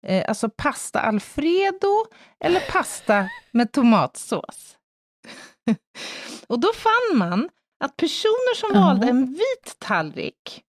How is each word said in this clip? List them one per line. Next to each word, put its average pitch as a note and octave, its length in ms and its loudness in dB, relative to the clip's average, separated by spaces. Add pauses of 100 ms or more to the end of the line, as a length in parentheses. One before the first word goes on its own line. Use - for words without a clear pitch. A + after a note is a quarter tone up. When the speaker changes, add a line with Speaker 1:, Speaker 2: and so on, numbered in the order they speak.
Speaker 1:
eh, F#3 200 0
alltså G#3+ 220 -2
pasta - 500 -4
Alfredo F#4+ 1040 0 (380)
eller F4+ 160 2 (120)
pasta G3+ 580 0 (220)
med A#3 200 2
tomatsås. - 1040 0 (920)
<laughs> - 800 -8
Och A#3+ 120 -2
då C#4+ 140 4
fann A#4 440 2
man F#3+ 320 0 (340)
att C4+ 140 -8
personer A4+ 580 0
som G#4+ 180 -4
Speaker 2:
Ja. G#4 60 8
Speaker 1:
valde C4+ 280 4
en B3+ 260 2
vit A#4+ 460 -4
tallrik - 880 -6